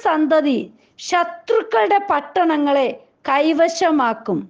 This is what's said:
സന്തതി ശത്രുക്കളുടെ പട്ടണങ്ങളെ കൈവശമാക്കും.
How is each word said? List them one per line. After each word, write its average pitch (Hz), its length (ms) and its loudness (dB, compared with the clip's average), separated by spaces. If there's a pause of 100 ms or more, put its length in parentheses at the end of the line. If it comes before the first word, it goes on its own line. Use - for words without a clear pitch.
സന്തതി 311 560 2 (400)
ശത്രുക്കളുടെ 403 1000 0 (100)
പട്ടണങ്ങളെ 294 800 0 (400)
കൈവശമാക്കും. 294 1120 0 (100)